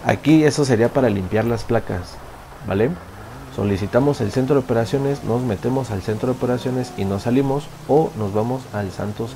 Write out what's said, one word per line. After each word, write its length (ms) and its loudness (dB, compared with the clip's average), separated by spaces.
aquí 400 6
eso 220 2
sería 240 4
para 180 2
limpiar 380 0
las 180 -2
placas, 540 -2
¿vale? 220 2
Solicitamos 680 2
el 100 0
centro 260 2
de 40 4
operaciones, 640 0
nos 160 0
metemos 500 -2
al 120 -4
centro 260 -2
de 60 0
operaciones 640 -2
y 80 -2
nos 160 -2
salimos. 460 2
O 300 4
nos 160 -2
vamos 280 0
al 160 -4
Santos 460 -6